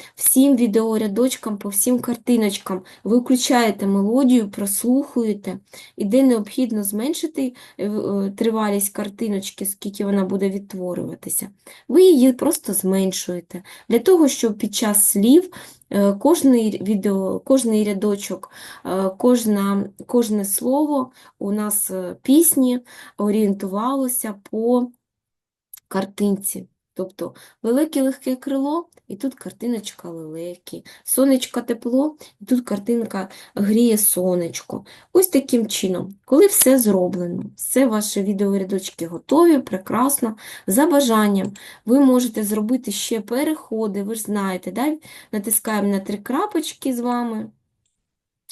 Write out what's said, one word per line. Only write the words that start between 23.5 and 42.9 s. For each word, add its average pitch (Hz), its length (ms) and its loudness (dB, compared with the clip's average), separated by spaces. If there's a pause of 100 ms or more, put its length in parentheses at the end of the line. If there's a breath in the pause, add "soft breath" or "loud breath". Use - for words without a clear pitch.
по 240 360 0 (1000)
картинці. 196 800 -4 (260)
Тобто - 400 -10 (300 soft breath)
"Лелеки, 277 380 0
легке 262 340 -2
крило", 277 540 -4 (180)
і 196 80 -12
тут 254 200 -6
картиночка 214 760 -8
лелеки, 165 720 -12 (200 loud breath)
"Сонечка, 262 580 0
тепло", 247 560 -2 (240 loud breath)
і 202 40 -18
тут 247 200 0
картинка 208 640 -4 (260 loud breath)
гріє 214 420 4
сонечко. 180 880 -2 (280 loud breath)
Ось 370 140 4
таким 254 400 0
чином, 185 480 -6 (100)
коли 330 220 6
все 262 320 4
зроблено, 180 640 0 (120)
все - 300 0
ваші 214 360 -2
відеорядочки 196 840 -4
готові, 294 520 2
прекрасно, 226 760 -2 (320 loud breath)
за 240 180 4
бажанням 220 680 2 (320 loud breath)
ви 254 140 4
можете 247 440 2
зробити 214 480 -2